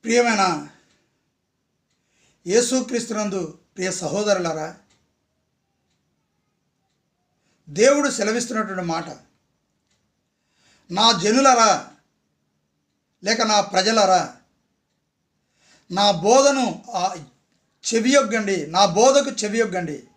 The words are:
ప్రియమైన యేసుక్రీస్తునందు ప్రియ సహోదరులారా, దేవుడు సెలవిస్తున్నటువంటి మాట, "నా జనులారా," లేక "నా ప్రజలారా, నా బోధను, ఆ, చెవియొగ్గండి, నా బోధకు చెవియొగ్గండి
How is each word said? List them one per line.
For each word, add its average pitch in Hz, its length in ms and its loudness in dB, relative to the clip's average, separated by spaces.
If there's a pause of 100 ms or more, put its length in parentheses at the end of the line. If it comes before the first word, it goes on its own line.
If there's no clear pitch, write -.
ప్రియమైన 208 640 0 (1800)
యేసుక్రీస్తునందు 214 1120 -2 (180)
ప్రియ 185 140 -4
సహోదరులారా, 170 840 -4 (3000)
దేవుడు 269 420 2
సెలవిస్తున్నటువంటి 214 720 -6
మాట, 165 260 -6 (1800)
"నా 220 220 2
జనులారా," 226 760 2 (1300)
లేక 220 180 -2
"నా 214 180 2
ప్రజలారా, 190 760 0 (1500)
నా 202 200 2
బోధను, 247 800 2
ఆ, 180 260 -4 (680)
చెవియొగ్గండి, 220 840 0
నా 180 180 2
బోధకు 262 460 4 (140)
చెవియొగ్గండి 180 720 -4